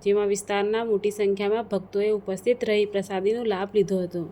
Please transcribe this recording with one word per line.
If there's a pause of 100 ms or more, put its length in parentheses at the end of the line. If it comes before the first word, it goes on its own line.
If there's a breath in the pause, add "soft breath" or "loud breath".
જેમાં
વિસ્તારના
મોટી
સંખ્યામાં
ભક્તોએ
ઉપસ્થિત
રહી
પ્રસાદીનો
લાભ
લીધો
હતો.